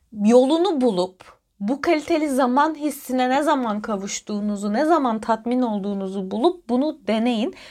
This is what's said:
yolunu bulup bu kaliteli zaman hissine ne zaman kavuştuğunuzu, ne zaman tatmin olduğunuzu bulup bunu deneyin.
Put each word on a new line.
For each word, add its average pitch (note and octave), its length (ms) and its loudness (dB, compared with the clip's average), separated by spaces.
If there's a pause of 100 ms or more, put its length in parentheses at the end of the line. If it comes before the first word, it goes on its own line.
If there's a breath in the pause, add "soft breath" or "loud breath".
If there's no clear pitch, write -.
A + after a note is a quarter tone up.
(120)
yolunu C4 680 4
bulup F#3 540 -2 (240)
bu A#3+ 220 -4
kaliteli D#4 480 0
zaman C4+ 460 2
hissine C4 540 -2
ne C#4 140 2
zaman B3 380 0
kavuştuğunuzu, G#3 920 -4
ne C4 120 0
zaman C#4 360 2
tatmin A#3 400 -2
olduğunuzu G3 680 -4
bulup C4+ 380 -2
bunu C4+ 380 -2
deneyin. A#3 480 -2 (160 loud breath)